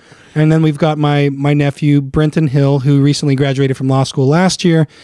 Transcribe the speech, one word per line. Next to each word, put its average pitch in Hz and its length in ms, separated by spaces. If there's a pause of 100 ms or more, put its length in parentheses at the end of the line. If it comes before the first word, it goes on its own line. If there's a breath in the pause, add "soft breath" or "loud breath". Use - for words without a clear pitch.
(340 loud breath)
And 156 160
then 160 120
we've 156 160
got 151 200
my, 147 300
my 139 260
nephew, 147 460
Brenton 156 480
Hill, 139 320
who 143 200
recently 143 360
graduated 135 400
from 135 100
law 135 160
school 131 240
last 170 380
year. 165 240 (160 loud breath)